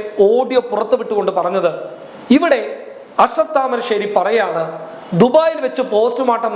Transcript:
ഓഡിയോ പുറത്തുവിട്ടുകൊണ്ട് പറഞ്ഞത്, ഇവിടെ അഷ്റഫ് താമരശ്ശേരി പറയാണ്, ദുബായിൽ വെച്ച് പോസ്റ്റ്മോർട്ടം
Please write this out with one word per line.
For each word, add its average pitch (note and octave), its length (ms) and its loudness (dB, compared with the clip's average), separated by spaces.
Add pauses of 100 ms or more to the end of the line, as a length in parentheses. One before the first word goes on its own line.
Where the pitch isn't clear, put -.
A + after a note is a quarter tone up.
(260)
ഓഡിയോ B3 340 2 (120)
പുറത്തുവിട്ടുകൊണ്ട് G#3 680 0
പറഞ്ഞത്, F3+ 320 0 (680)
ഇവിടെ D4+ 240 4 (640)
അഷ്റഫ് D#4 320 0
താമരശ്ശേരി A#3 520 -2 (100)
പറയാണ്, F#3 460 0 (580)
ദുബായിൽ D#4 440 4
വെച്ച് B3+ 180 -2 (100)
പോസ്റ്റ്മോർട്ടം A#3 640 0